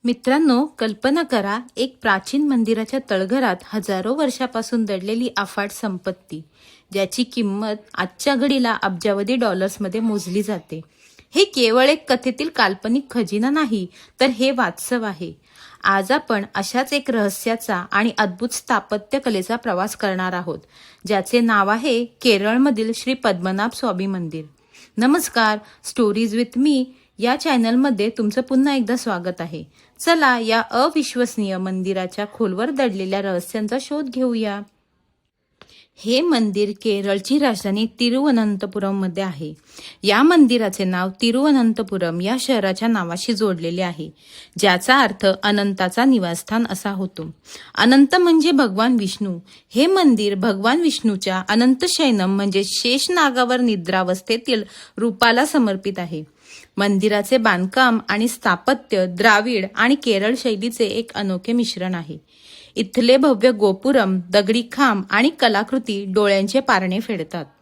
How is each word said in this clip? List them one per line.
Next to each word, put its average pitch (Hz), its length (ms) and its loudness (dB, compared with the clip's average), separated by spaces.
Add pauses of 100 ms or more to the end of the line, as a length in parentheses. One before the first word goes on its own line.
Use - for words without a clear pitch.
मित्रांनो, 262 600 2
कल्पना 269 560 -2
करा, 214 380 -2 (180)
एक 262 240 -4
प्राचीन 240 460 0
मंदिराच्या 226 520 0 (100)
तळघरात 196 540 0
हजारो 202 500 -4
वर्षापासून 247 720 -2
दडलेली 208 520 -4
अफाट 202 340 -6
संपत्ती, 185 680 -8 (500)
ज्याची 196 320 -2
किंमत 214 500 -4 (220)
आजच्या 226 400 -2
घडीला 247 460 0
अब्जावधी 196 540 -2
डॉलर्समध्ये 196 640 -4
मोजली 208 420 -2
जाते. 175 400 -8 (540)
हे 381 100 4
केवळ 254 400 2
एक 302 260 0
कथेतील 254 380 -2
काल्पनिक 226 640 0
खजिना 220 380 -2
नाही, 226 380 -2 (320)
तर 254 60 4
हे 262 260 0
वास्तव 233 520 -4
आहे. 170 300 -8 (500)
आज 196 280 0
आपण 240 340 -2 (100)
अशाच 214 380 -4
एक 277 180 -2
रहस्याचा 208 800 -2
आणि 214 260 0
अद्भुत 208 320 -2
स्थापत्य 214 680 -4
कलेचा 226 360 -2
प्रवास 208 400 -4
करणार 185 380 -4
आहोत, 175 260 -8 (480)
ज्याचे 202 320 0
नाव 208 300 2
आहे 233 360 0
केरळमधील 226 920 0
श्री - 180 -6
पद्मनाभ 196 600 -2
स्वामी 196 320 -4
मंदिर. 165 400 -8 (520)
नमस्कार, 233 600 2 (260)
Stories 214 500 0
with 240 320 -2
me 269 180 2 (340)
या 240 180 0
चॅनलमध्ये 240 760 2
तुमचं 226 320 -2
पुन्हा 269 340 0
एकदा 240 200 -2
स्वागत 180 460 -6
आहे. 160 220 -10 (360)
चला, 294 400 2
या 226 220 0 (100)
अविश्वसनीय 247 880 -2
मंदिराच्या 185 760 -4
खोलवर 214 360 -2
दडलेल्या 196 520 -2
रहस्यांचा 202 600 -4
शोध 294 280 -6
घेऊया. 226 520 -4 (1300)
हे 247 260 0
मंदिर 208 500 0 (100)
केरळची 202 580 0
राजधानी 214 460 0 (140)
तिरुवनंतपुरममध्ये 202 1200 0
आहे. 156 300 -8 (500)
या 208 200 4
मंदिराचे 240 600 6
नाव 185 260 0 (120)
तिरुवनंतपुरम 226 1000 2
या 208 180 -2
शहराच्या 214 480 0
नावाशी 185 460 -2
जोडलेले 180 480 -2
आहे, 160 280 -6 (500)
ज्याचा 202 400 4
अर्थ 202 260 0 (180)
अनंताचा 202 640 0
निवासस्थान 220 640 0
असा 196 220 -6
होतो. 185 400 -8 (440)
अनंत 269 400 6
म्हणजे 339 360 4
भगवान 240 480 2
विष्णू. 190 400 -4 (300)
हे 277 180 2
मंदिर 240 480 4
भगवान 220 460 0
विष्णूच्या 196 680 -2
अनंत 254 360 4
शयनम 214 500 2
म्हणजे 196 280 0
शेष 254 480 -2
नागावर 254 480 2
निद्रावस्थेतील 202 1040 -2 (340)
रूपाला 233 480 2
समर्पित 202 520 0
आहे. 160 260 -8 (540)
मंदिराचे 202 600 2
बांधकाम 220 600 2 (100)
आणि 214 180 0
स्थापत्य 202 800 0
द्राविड 208 580 2 (100)
आणि 240 200 4
केरळ 220 420 0
शैलीचे 226 480 -2
एक 214 280 -6
अनोखे 190 400 -4
मिश्रण 185 420 -2
आहे. 160 220 -10 (580)
इथले 240 420 4
भव्य 254 340 4
गोपुरम, 202 680 2 (100)
दगडी 208 420 2
खांब 226 380 0
आणि 226 200 2
कलाकृती 214 800 0
डोळ्यांचे 196 520 2
पारणे 190 400 0
फेडतात. 170 460 -8 (160)